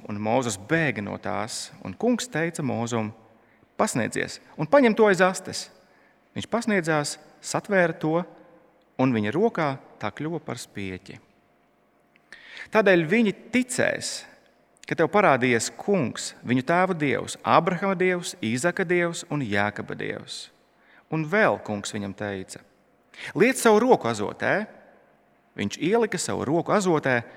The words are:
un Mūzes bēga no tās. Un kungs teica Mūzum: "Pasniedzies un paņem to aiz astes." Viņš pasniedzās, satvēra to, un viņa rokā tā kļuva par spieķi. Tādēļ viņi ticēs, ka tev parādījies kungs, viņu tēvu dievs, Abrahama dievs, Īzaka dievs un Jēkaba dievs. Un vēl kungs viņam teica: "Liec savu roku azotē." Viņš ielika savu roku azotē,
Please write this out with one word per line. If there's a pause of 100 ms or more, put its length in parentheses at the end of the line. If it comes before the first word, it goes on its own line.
un
Mūzes
bēga
no
tās. (120)
Un
kungs
teica
Mūzum: (640)
"Pasniedzies (160)
un
paņem
to
aiz
astes." (640)
Viņš
pasniedzās, (220)
satvēra
to, (720)
un
viņa
rokā (200)
tā
kļuva
par
spieķi. (1500)
Tādēļ
viņi (200)
ticēs, (640)
ka
tev
parādījies
kungs, (140)
viņu
tēvu
dievs,
Abrahama
dievs,
Īzaka
dievs
un
Jēkaba
dievs. (640)
Un
vēl
kungs
viņam
teica: (760)
"Liec
savu
roku
azotē." (880)
Viņš
ielika
savu
roku
azotē, (140)